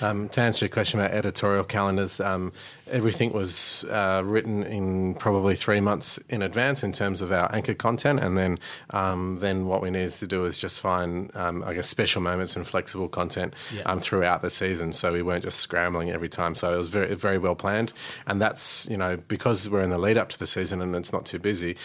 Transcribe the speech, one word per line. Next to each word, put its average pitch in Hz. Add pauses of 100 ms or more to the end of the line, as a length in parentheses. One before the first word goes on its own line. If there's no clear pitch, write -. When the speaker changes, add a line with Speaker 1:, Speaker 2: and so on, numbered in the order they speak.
Speaker 1:
Um, 104
to -
answer 117
your 101
question 104
about 98
editorial 101
calendars, 98
um, 92 (360)
everything 113
was, 95
uh, 95
written 107
in 95
probably 98
three 104
months 101 (120)
in 113
advance 120
in 98
terms 98
of 92
our 87
anchor 107
content, 117
and 92
then, 90 (340)
um, 92
then 95
what 95
we 95
needed 92
to 101
do 90
is 85
just -
find, 90
um, 87
I 90
guess, 87
special 98
moments 90
and 87
flexible 92
content, 90 (220)
Speaker 2:
Yeah. 101
Speaker 1:
um, 92
throughout 90
the 90
season, 85
so -
we 87
weren't 87
just -
scrambling 87
every 85
time. 85
So 87
it 87
was 87
very, 92
very 98
well 90
planned, 104 (360)
and 98
that's, -
you 110
know, 90 (100)
because 101
we're 101
in 92
the 90
lead 107
up 101
to -
the 87
season 92
and 90
it's 87
not -
too -
busy, 87